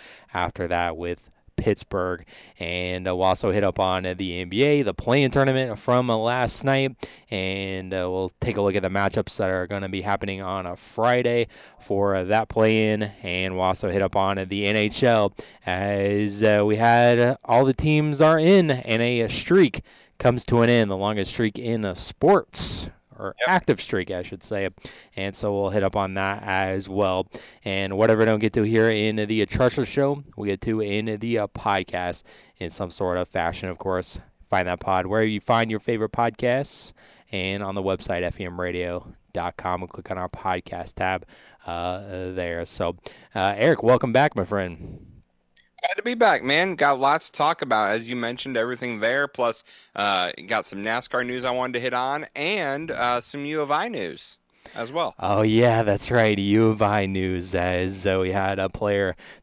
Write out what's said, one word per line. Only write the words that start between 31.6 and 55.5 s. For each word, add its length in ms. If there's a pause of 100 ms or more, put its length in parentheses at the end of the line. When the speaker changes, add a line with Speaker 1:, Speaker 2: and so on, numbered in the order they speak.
Speaker 1:
in 140
some 180
sort 300
of 80
fashion, 420
of 80
course. 420 (300)
Find 180
that 120
pod 260
wherever 220
you 120
find 300
your 100
favorite 340
podcasts 800 (380)
and 300
on 140
the 80
website, 400
F 180
E 40
M 140
radio 540 (200)
dot 220
com, 280
and 80
click 180
on 80
our 120
podcast 640
tab, 280 (440)
uh, 640
there. 340
So, 300 (400)
uh, 200
Eric, 280
welcome 280
back, 240
my 100
friend. 600 (800)
Speaker 2:
Glad 120
to 80
be 100
back, 300
man. 320
Got 240
lots 320
to 40
talk 280
about, 260
as 180
you 80
mentioned, 400
everything 440
there. 280
Plus, 360 (320)
uh, 360 (140)
got 180
some 200
nascar 420
news 180
I 60
wanted 240
to 60
hit 120
on, 440
and, 560
uh, 280
some 260
U 160
of 100
I 160
news 500 (380)
as 160
well. 260
Speaker 1:
Oh, 240
yeah, 400